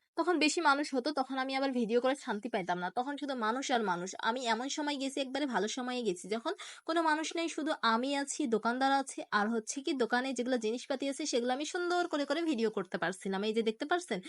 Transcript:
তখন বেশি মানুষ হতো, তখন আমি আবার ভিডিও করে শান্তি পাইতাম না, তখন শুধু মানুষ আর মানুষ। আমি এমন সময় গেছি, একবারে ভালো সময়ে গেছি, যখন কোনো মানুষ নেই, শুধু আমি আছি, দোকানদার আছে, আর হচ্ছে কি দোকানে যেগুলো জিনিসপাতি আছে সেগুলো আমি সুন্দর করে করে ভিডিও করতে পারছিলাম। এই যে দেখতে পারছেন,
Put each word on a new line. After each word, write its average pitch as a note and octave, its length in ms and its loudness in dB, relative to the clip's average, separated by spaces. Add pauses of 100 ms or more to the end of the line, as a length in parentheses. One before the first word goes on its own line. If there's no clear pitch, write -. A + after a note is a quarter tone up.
(160)
তখন E4+ 240 2
বেশি D4+ 220 4
মানুষ C#4+ 320 4
হতো, C4 200 2
তখন C4+ 240 -2
আমি C4 180 -2
আবার C4+ 160 2
ভিডিও A#3+ 300 2
করে C4 140 4
শান্তি A3+ 340 -4
পাইতাম F#3 300 0
না, F3+ 100 -2
তখন B3 280 -2
শুধু C#4 180 -4
মানুষ B3 360 0
আর A#3+ 120 4
মানুষ। F3+ 260 0 (100)
আমি A#3 260 0
এমন A3+ 240 0
সময় D4 280 -2
গেছি, C4+ 220 -2
একবারে C4+ 260 -2
ভালো A3 220 0
সময়ে B3 360 -4
গেছি, F#3 240 -2
যখন A#3 260 -2 (320)
কোনো E4 160 2
মানুষ D#4 340 2
নেই, E4 140 0
শুধু D#4 220 -2 (100)
আমি A#3 340 2
আছি, C#4 320 -2
দোকানদার A#3 460 2
আছে, C#4 260 0 (120)
আর G#3 180 4
হচ্ছে A3+ 320 -2
কি E4 120 -2
দোকানে B3 400 2
যেগুলো B3 240 0
জিনিসপাতি B3 520 -2
আছে C#4 160 -4
সেগুলো B3 280 0
আমি C#4+ 120 -2
সুন্দর F4 420 0
করে D4+ 180 0
করে C#4+ 180 0
ভিডিও A3+ 260 2
করতে G3+ 280 -4
পারছিলাম। F#3+ 460 -2
এই G#3+ 100 0
যে A3+ 100 2
দেখতে A3 220 -2
পারছেন, D4 440 0